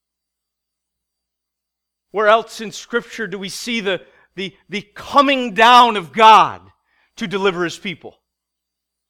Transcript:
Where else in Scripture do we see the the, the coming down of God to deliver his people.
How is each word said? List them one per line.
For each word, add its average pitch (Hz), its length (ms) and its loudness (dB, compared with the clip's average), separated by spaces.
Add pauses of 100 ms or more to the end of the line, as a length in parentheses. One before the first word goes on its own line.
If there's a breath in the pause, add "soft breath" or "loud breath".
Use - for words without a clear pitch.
(2000)
Where 208 160 -2
else 226 340 -2
in 208 120 -12
Scripture - 540 -10
do 190 120 -12
we 190 100 -12
see 226 320 -8
the 185 220 -4 (340 soft breath)
the, 185 180 -12 (140 soft breath)
the 196 140 -10 (120)
coming 262 600 -2
down 233 420 4
of 165 160 -8
God 185 500 6 (540)
to 226 100 -10
deliver 185 380 -2
his 160 140 -8
people. 156 400 -14 (920)